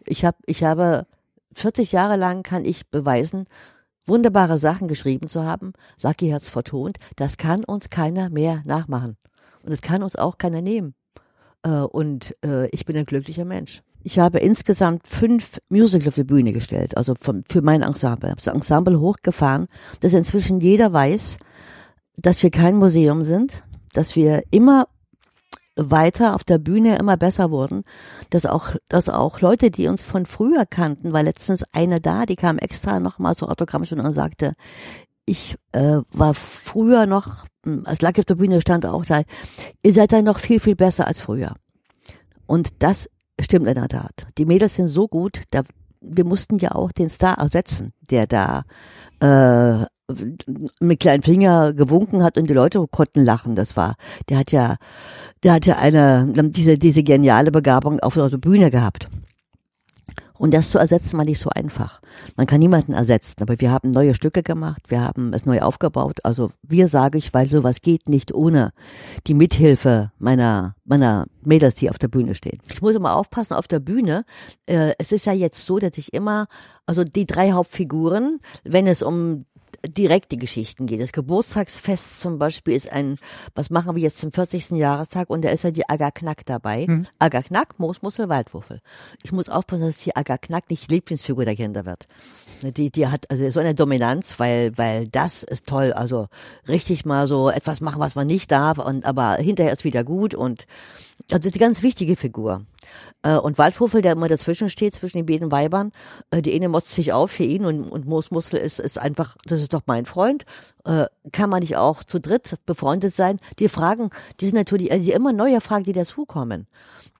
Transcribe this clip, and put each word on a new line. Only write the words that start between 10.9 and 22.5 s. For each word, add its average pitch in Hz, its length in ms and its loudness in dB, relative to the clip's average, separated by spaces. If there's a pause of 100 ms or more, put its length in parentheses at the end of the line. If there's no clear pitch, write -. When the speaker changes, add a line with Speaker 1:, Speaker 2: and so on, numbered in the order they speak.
Speaker 1:
Äh, 165 80 -4
und, 147 640 -4 (100)
äh, 131 260 -2
ich - 140 -10
bin 156 120 -6
ein 151 80 -2
glücklicher 151 400 -6
Mensch. 180 380 -12 (200)
Ich - 160 -4
habe 175 220 6
insgesamt 185 680 2
fünf 226 640 0
Musical 185 400 4
auf 135 80 -2
die 143 80 0
Bühne 127 280 2
gestellt, 101 440 -4
also 120 180 0
vom, 104 340 -6
für 175 140 2
mein 151 200 4
Ensemble. - 480 -4
Hab - 80 -8
das - 140 -6
Ensemble 165 460 2
hochgefahren, 156 720 -2 (320)
dass 175 140 2
inzwischen 185 460 0
jeder 196 320 4
weiß, 156 440 0 (800)
dass 175 260 2
wir 175 80 6